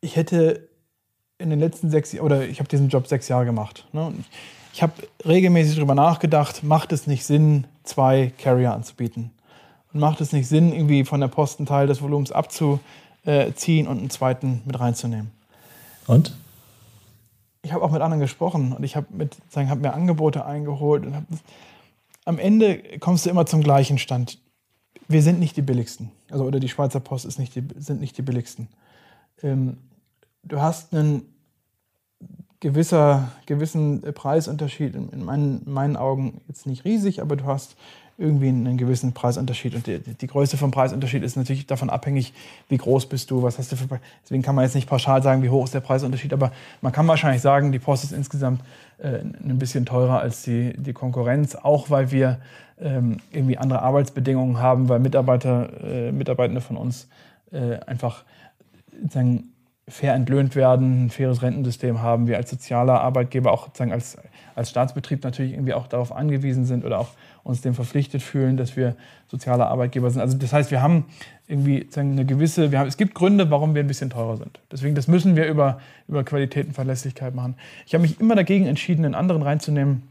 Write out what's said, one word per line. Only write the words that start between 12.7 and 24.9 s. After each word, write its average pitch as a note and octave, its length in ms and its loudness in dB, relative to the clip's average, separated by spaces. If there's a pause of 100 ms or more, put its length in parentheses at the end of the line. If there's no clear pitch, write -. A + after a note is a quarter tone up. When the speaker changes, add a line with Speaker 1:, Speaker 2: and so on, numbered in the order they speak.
Speaker 1:
äh, C#3+ 300 2
ziehen D#3+ 320 2
und C3 140 -4
einen B2+ 100 -6
zweiten B2+ 560 -2
mit B2+ 140 -6
reinzunehmen? A#2 500 -2 (800)
Speaker 2:
Und? - 280 4 (1300)
Speaker 1:
Ich D3 100 -10
hab E3+ 120 -2
auch D3 80 2
mit D#3 100 0
anderen D#3+ 180 0
gesprochen C#3+ 540 -2
und C#3 100 -6
ich C3+ 120 -6
hab C#3+ 160 -6
mit, D#3 260 -8 (120)
sagen, C3+ 200 -2
hab C3+ 100 -2
mir C#3 140 -2
Angebote D#3 500 0
eingeholt D3 640 -2
und C#3 100 -8
hab, D3+ 80 -8 (1000)
am E3+ 140 -2
Ende G#3 420 4 (180)
kommst F3 280 2
du - 20 2
immer F3 160 4
zum D#3+ 160 2
gleichen C#3 380 4
Stand. B2 400 -6 (680)